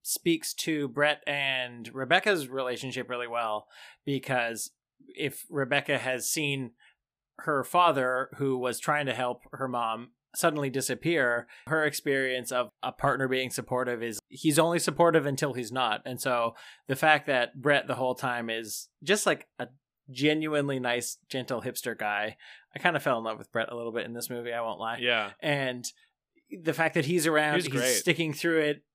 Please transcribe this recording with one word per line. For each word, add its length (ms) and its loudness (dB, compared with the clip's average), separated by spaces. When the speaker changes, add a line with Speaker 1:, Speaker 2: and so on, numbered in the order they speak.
Speaker 1:
speaks 460 -2
to 340 -2
Brett 380 0
and 680 -2
Rebecca's 560 2
relationship 640 -4
really 160 -4
well, 420 -2
because 640 -2
if 340 -6
Rebecca 480 0
has 320 -2
seen 440 -2
her 240 0
father, 720 4
who 200 0
was 240 -2
trying 280 0
to 80 -2
help 260 -4
her 140 -4
mom, 440 -4
suddenly 340 2
disappear, 760 0
her 200 0
experience 640 -2
of 180 0
a 80 -4
partner 360 0
being 220 0
supportive 540 -2
is 160 -6
he's 300 2
only 180 4
supportive 480 4
until 280 -2
he's 180 -6
not. 340 0
And 160 -8
so 320 2
the 80 0
fact 300 6
that 340 0
Brett 280 2
the 80 -2
whole 180 0
time 380 -4
is 380 -8
just, 220 2
like, 220 0
a 120 -6
genuinely 680 2
nice, 380 -2
gentle 340 -4
hipster 340 -6
guy, 400 -2
I 40 -10
kinda 200 2
fell 180 2
in 60 -6
love 160 -4
with 120 -18
Brett 200 -2
a 40 -8
little 160 -6
bit 140 -4
in 80 -10
this 160 -10
movie, 240 -6
I 80 -2
won't 180 -4
lie. 200 -4
Speaker 2:
Yeah. 400 2
Speaker 1:
And 440 -2
the 120 0
fact 200 0
that 120 2
he's 200 2
around, 300 4
Speaker 2:
He's 100 0
Speaker 1:
he's 80 -4
Speaker 2:
great. 220 4
Speaker 1:
sticking 360 0
through 280 2
it 240 0